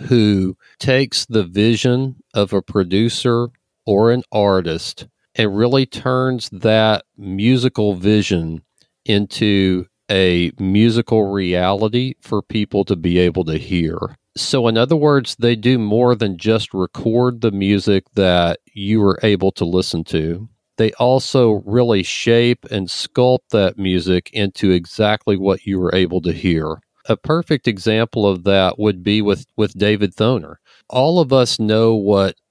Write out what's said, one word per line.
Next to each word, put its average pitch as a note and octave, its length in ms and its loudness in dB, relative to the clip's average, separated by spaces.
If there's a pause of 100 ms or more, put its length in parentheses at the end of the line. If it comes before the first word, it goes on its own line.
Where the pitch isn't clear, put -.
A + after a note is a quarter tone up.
who G2+ 500 2 (200)
takes C3 460 -2
the A2 180 0
vision A#2 720 0 (180)
of G2+ 180 0
a G2 80 0
producer A2+ 880 0 (380)
or A2 260 2
an B2 180 0
artist F#2+ 800 -2 (280)
and G#2 200 0
really B2 300 2
turns B2+ 640 -4
that A2 560 0 (100)
musical G#2 800 0
vision F2+ 680 0 (440)
into G2 800 0 (240)
a F2+ 480 2
musical G#2+ 720 2
reality G2+ 880 -2
for G#2 220 -6
people G#2 420 -2
to G2+ 100 -2
be F2 220 -2
able F2 300 2
to D#2+ 100 -6
hear. E2+ 640 -6 (180)
So A#2+ 320 0
in A2+ 80 0
other C3 200 2
words, C#3+ 400 0
they A#2+ 200 2
do B2 220 0
more A#2 360 2
than G2+ 220 -2
just G#2+ 380 -2
record A#2 640 -2
the A2+ 120 0
music G2 520 0 (120)
that F2+ 420 2 (160)
you G#2 260 0
were G2+ 220 2
able G2 300 2
to - 120 -4
listen F2 400 -2
to. E2+ 420 -4 (320)
They A2 140 0
also B2 720 2
really A2 380 2
shape A#2 680 0
and G2 180 -4
sculpt - 640 -2
that G2 280 0
music F2+ 560 0
into G2+ 380 0
exactly G#2 640 0
what F#2+ 320 -2
you G2 140 -2
were F2 140 -2
able F2+ 260 0
to E2 120 -4
hear. D#2 500 -2 (240)
A A#2 100 0
perfect D#3+ 500 -4
example A2 640 0
of F#2 160 -2
that F#2+ 340 2
would G2+ 240 0
be G#2 200 0
with, G2+ 240 -2 (100)
with G#2 220 -4
David G2+ 360 0
Thoner. G2+ 420 -2 (340)
All D#3 280 2
of C3+ 140 0
us B2+ 260 2
know A2+ 360 2
what G2 400 2 (160)